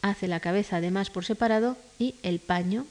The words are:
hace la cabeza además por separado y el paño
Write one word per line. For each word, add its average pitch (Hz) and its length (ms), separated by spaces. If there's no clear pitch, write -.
hace 196 260
la 175 120
cabeza 185 380
además 185 320
por 180 160
separado 226 520
y 254 240
el 175 180
paño 180 520